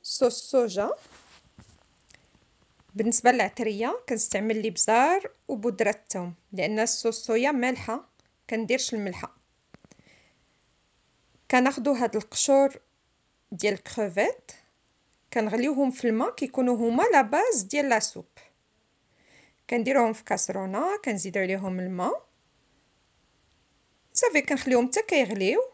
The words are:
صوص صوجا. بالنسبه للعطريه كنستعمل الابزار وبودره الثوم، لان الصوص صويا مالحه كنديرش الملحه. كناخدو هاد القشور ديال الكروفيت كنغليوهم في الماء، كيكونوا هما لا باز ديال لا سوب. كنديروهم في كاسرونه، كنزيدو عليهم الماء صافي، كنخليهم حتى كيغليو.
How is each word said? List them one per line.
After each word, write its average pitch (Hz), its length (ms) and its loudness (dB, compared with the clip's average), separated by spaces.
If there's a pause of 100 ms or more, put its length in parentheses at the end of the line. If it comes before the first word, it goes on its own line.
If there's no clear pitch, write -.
صوص - 480 -2
صوجا. 220 380 0 (2000)
بالنسبه 226 360 4
للعطريه 226 680 -2 (100)
كنستعمل 220 480 0
الابزار 247 720 2 (160)
وبودره 214 420 -2
الثوم، 180 440 -6 (180)
لان 196 280 -2
الصوص 226 460 0
صويا 240 260 2
مالحه 254 580 -2 (400)
كنديرش 226 440 -2
الملحه. 196 440 -8 (2250)
كناخدو 254 420 2
هاد 233 220 0
القشور 277 640 2 (720)
ديال 202 220 -2
الكروفيت 208 760 -4 (840)
كنغليوهم 247 580 0
في 254 160 -4
الماء، 247 280 0
كيكونوا 254 400 0
هما 233 280 0
لا 392 180 6
باز 294 400 0
ديال 277 280 -2
لا 226 100 4
سوب. - 260 -4 (1400)
كنديروهم 240 440 2
في - 100 -12
كاسرونه، 196 720 -4
كنزيدو 202 420 -4
عليهم 190 400 -4
الماء 185 460 -4 (1900)
صافي، 359 280 2
كنخليهم 254 460 2
حتى 320 140 0
كيغليو. 269 720 0